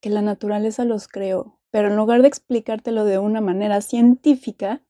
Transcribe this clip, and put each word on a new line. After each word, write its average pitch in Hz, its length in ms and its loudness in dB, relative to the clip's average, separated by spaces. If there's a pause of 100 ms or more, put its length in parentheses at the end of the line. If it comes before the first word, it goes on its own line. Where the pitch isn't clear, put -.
que 208 100 -8
la 208 120 -2
naturaleza 208 600 -4
los 220 220 -4
creó. 190 540 -8 (100)
Pero 214 160 0
en 202 80 0
lugar 226 280 4
de 277 60 8
explicártelo 226 760 -4
de 196 140 0
una 214 220 -2
manera 202 400 -2
científica, 240 1080 0